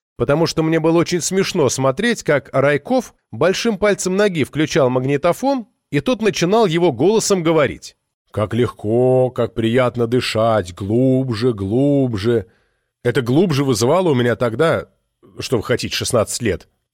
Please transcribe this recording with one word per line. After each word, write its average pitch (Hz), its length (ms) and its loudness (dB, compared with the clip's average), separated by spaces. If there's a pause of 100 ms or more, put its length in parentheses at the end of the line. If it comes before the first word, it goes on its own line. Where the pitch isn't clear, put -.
(160)
потому 143 280 0
что 160 180 -2
мне 160 160 0
было 165 200 2
очень 165 240 0
смешно 180 480 0
смотреть, 135 520 -2
как 147 300 -2
Райков 147 640 0 (160)
большим 185 480 -2
пальцем 196 360 0
ноги 190 300 0
включал 147 460 0
магнитофон, 151 760 0 (240)
и 143 100 -2
тот 247 200 -2
начинал 208 460 2
его 170 260 2
голосом 190 500 2
говорить. 156 540 0 (340)
«Как 104 220 -4
легко, 123 800 2
как 120 240 -4
приятно 117 520 0
дышать, 113 680 0
глубже, 123 800 0
глубже». 117 920 0 (560)
Это 123 200 0
«глубже» 143 420 0
вызывало 147 460 2
у 143 40 2
меня 120 220 2
тогда, 120 520 -2 (500)
что - 180 -2
вы 101 60 -2
хотите, 117 320 -4
шестнадцать - 480 -2
лет, 95 260 -4 (260)